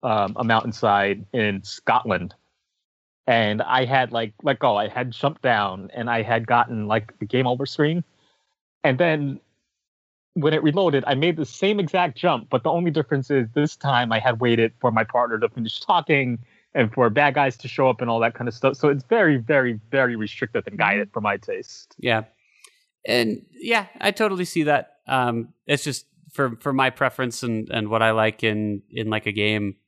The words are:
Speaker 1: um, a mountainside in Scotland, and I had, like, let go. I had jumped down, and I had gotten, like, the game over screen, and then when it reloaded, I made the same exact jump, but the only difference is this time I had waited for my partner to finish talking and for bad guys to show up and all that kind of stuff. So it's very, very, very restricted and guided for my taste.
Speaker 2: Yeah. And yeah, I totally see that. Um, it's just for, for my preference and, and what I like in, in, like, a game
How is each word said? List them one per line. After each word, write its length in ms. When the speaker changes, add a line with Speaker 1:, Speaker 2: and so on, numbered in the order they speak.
Speaker 1:
um, 360
a 80
mountainside 880
in 300
Scotland, 720
and 340
I 240
had, 260
like, 220
let 160
go. 160
I 120
had 240
jumped 320
down, 500
and 160
I 140
had 240
gotten, 400
like, 320
the 60
game 220
over 180
screen, 380
and 140
then 420
when 200
it 100
reloaded, 420
I 80
made 240
the 80
same 340
exact 380
jump, 320
but 140
the 80
only 180
difference 400
is 240
this 220
time 360
I 80
had 200
waited 400
for 100
my 140
partner 360
to 100
finish 320
talking 580
and 200
for 160
bad 260
guys 220
to 100
show 220
up 100
and 100
all 120
that 120
kind 140
of 60
stuff. 240
So 100
it's 160
very, 320
very, 420
very 240
restricted 520
and 100
guided 340
for 80
my 160
taste. 640
Speaker 2:
Yeah. 240
And 360
yeah, 360
I 120
totally 340
see 180
that. 420
Um, 440
it's 160
just 220
for, 300
for 100
my 200
preference 520
and, 260
and 200
what 120
I 100
like 300
in, 480
in, 200
like, 160
a 80
game 420